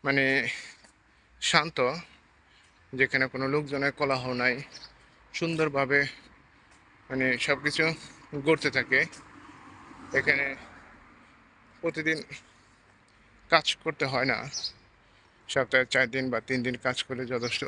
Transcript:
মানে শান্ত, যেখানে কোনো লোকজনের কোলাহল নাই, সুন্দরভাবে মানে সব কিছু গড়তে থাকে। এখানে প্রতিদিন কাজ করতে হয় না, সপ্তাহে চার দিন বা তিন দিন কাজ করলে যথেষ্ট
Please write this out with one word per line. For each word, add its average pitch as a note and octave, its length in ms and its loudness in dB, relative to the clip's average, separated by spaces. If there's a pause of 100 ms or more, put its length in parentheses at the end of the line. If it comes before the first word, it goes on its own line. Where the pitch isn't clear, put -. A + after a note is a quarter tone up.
মানে C#3 200 4 (1200)
শান্ত, D#3+ 280 2 (1200)
যেখানে C3+ 340 4
কোনো C3 120 -2 (100)
লোকজনের C#3 440 0
কোলাহল C3 340 0 (100)
নাই, B2 120 4 (840)
সুন্দরভাবে C#3+ 600 2 (1080)
মানে C3 160 0 (200)
সব C#3+ 200 2
কিছু D3+ 180 2 (640)
গড়তে D3+ 320 4
থাকে। B2+ 220 2 (1200)
এখানে C#3 260 2 (1400)
প্রতিদিন D#3+ 360 -2 (1300)
কাজ D#3+ 140 6 (180)
করতে D3+ 280 -2
হয় C3 200 0
না, A2 60 0 (1160)
সপ্তাহে C3 400 2
চার C3 200 4
দিন C3 180 -2
বা A2+ 160 0
তিন C3 180 0
দিন B2 100 -2 (100)
কাজ B2+ 120 0 (100)
করলে B2+ 160 -6 (100)
যথেষ্ট A#2+ 340 -2